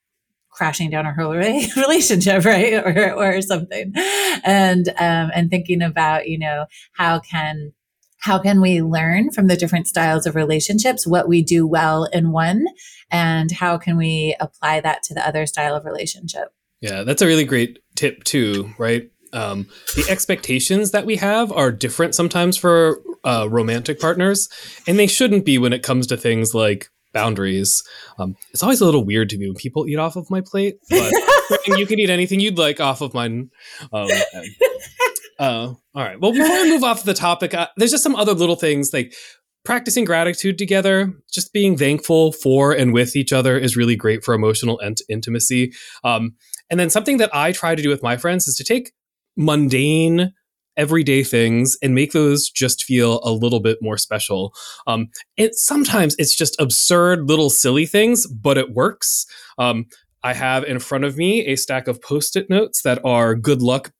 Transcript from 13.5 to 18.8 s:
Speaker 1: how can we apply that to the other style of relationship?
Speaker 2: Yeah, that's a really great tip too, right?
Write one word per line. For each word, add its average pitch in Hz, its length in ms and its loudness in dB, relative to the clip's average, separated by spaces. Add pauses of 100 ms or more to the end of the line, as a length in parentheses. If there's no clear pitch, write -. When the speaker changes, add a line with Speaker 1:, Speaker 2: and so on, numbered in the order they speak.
Speaker 1:
how 175 260 -2
can 170 180 -2
we 160 440 0
apply 156 400 -4
that 156 240 -2
to 160 100 -8
the - 120 -4
other 156 200 -2
style 147 300 -4
of 151 80 -8
relationship? - 640 -10 (320)
Speaker 2:
Yeah, 101 240 -6
that's 147 180 0
a 190 40 6
really 160 180 4
great 120 340 -2 (160)
tip - 300 -4
too, 104 540 -2
right? 117 320 -2 (220)